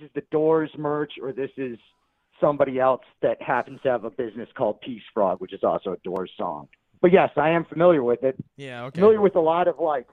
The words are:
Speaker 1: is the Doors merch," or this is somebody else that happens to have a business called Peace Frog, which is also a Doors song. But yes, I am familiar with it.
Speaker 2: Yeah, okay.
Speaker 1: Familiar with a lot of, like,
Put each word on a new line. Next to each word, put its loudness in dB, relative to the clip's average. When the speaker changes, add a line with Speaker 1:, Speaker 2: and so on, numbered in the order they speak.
Speaker 1:
is -20
the -6
Doors 2
merch," -4
or -8
this -8
is -8
somebody 0
else 2
that -2
happens -4
to 0
have -2
a -8
business -10
called -2
Peace -14
Frog, 0
which -12
is -12
also -2
a -6
Doors -8
song. -8
But 6
yes, 6
I 2
am 0
familiar 4
with 0
it. 0
Speaker 2:
Yeah, -12
okay. -6
Speaker 1:
Familiar 6
with 4
a 4
lot 2
of, -4
like, -2